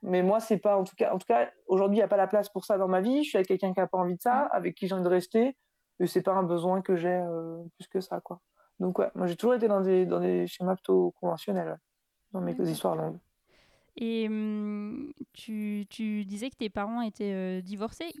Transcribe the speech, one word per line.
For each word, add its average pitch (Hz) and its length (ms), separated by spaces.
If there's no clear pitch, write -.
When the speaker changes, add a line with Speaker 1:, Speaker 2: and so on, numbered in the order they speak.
Speaker 1:
mais 185 200
moi, 202 180
c'est 220 180
pas, 202 180
en 190 60
tout - 140
cas, 208 180
en 190 40
tout - 100
cas, 233 220
aujourd'hui, 196 300
il - 20
y - 20
a 190 60
pas 202 80
la 196 100
place 202 220
pour - 160
ça 202 140
dans 190 100
ma 185 120
vie. 254 220
Je 294 60
suis - 100
avec 190 80
quelqu'un 190 260
qui 190 80
a 180 60
pas 185 120
envie 180 180
de - 40
ça, 247 220
Speaker 2:
Mhm. 294 120
Speaker 1:
avec 180 200
qui 190 140
j'ai 185 60
envie 185 100
de 180 40
rester, 220 480
et 180 80
c'est 180 140
pas 190 100
un 190 100
besoin 175 400
que 185 140
j'ai, 170 120
euh, 170 540
plus - 100
que 190 140
ça, 175 200
quoi. 180 200
Donc, 180 200
ouais, 196 160
moi, 185 120
j'ai 175 100
toujours 233 160
été 233 160
dans 196 140
des, 185 240
dans 175 140
des 180 260
schémas 185 280
plutôt 185 460
conventionnels, 175 480
ouais, 160 80
dans 190 80
mes 175 120
Speaker 2:
D'accord. 170 180
Speaker 1:
histoires 165 260
longues. 160 220
Speaker 2:
Et, 226 320
hum, 214 840
tu, 208 560
tu 214 340
disais 202 240
que - 80
tes 214 140
parents 220 320
étaient, 208 320
euh, 185 260
divorcés. 208 600